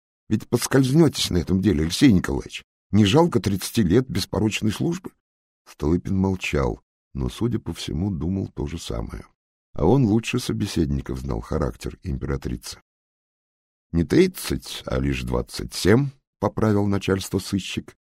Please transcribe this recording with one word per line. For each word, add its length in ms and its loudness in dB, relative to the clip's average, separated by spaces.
Ведь 200 -2
подскользнётесь 840 2
на 80 0
этом 240 0
деле, 220 4
Алексей 280 6
Николаевич. 500 0
Не 160 6
жалко 340 4
тридцати 420 -2
лет 260 4
беспорочной 640 -2
службы?» 420 -4
Столыпин 500 -2
молчал, 680 -2
но, 160 -4
судя 280 -2
по 140 -10
всему, 380 -4
думал 380 -4
то 180 -8
же 120 -8
самое. 460 -10
А 140 0
он 180 6
лучше 340 2
собеседников 840 -2
знал 200 -4
характер 600 -6
императрицы. 800 -8
«Не 120 2
тридцать, 800 0
а 140 -4
лишь 240 -2
двадцать 500 -6
семь», 380 4
поправил 480 0
начальство 520 -2
сыщик. 640 -6